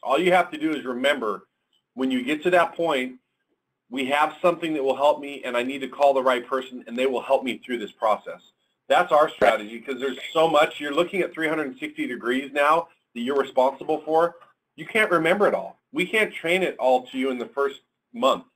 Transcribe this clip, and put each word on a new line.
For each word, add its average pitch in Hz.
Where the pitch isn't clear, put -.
All 135
you 180
have 175
to 151
do 156
is 123
remember, 123
when 131
you 123
get 151
to 180
that 170
point, 131
we 131
have 147
something 165
that 139
will 131
help 139
me, 143
and 123
I 123
need 135
to 131
call 139
the 131
right 123
person, 127
and 117
they 131
will 123
help 131
me 117
through 120
this 101
process." 101
That's 165
our 151
strategy, 110
'cause 123
there's 127
so 160
much. 156
You're 147
looking 175
at 139
three 160
hundred 151
sixty 151
degrees 123
now 151
that 120
you're 135
responsible 135
for. 160
You 156
can't 214
remember 175
it 113
all. 92
We 170
can't 214
train 180
it 160
all 127
to 135
you 131
in 123
the 117
first 139
month. 120